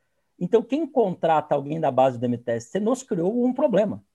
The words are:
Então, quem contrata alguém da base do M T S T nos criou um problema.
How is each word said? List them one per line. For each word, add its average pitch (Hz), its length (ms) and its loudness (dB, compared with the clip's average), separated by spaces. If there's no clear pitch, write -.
Então, 220 240 2
quem 285 240 -4
contrata 165 640 0
alguém 147 260 -4
da 147 120 0
base 127 280 2
do 123 60 -4
M 120 120 0
T 120 140 -6
S 117 200 -4
T 190 80 -2
nos 226 240 -2
criou 214 420 -2
um 254 80 0
problema. 208 500 0